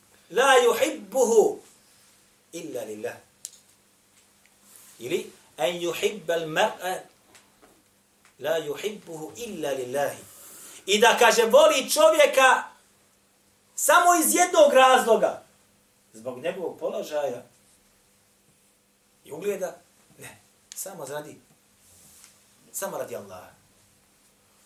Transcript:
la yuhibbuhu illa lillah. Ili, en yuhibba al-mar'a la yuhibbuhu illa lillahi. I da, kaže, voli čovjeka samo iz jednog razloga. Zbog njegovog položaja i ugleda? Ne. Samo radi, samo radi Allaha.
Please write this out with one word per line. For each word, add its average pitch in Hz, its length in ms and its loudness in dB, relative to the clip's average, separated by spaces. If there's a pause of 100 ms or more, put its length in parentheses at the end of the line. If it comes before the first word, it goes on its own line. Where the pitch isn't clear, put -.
(300)
la 262 240 2 (100)
yuhibbuhu 214 960 0 (920)
illa 147 320 -12
lillah. 107 320 -12 (1800)
Ili, 165 320 -8 (260)
en 175 240 -4
yuhibba 170 520 -6
al-mar'a 170 680 -4 (1400)
la 151 200 -4
yuhibbuhu 156 760 -12
illa 165 360 -10
lillahi. 131 580 -6 (600)
I 208 100 4
da, 220 200 6
kaže, 226 260 4
voli 277 440 4
čovjeka 294 760 4 (1120)
samo 349 400 4
iz 311 200 0
jednog 349 380 4
razloga. 233 680 4 (720)
Zbog 120 300 -14
njegovog 180 360 -10
položaja 147 640 -8 (1800)
i - 60 -20
ugleda? 180 460 -8 (400)
Ne. - 240 -20 (340)
Samo 180 300 -14
radi, 147 340 -14 (1300)
samo 180 260 -10
radi 120 180 -10
Allaha. 92 360 -18 (1160)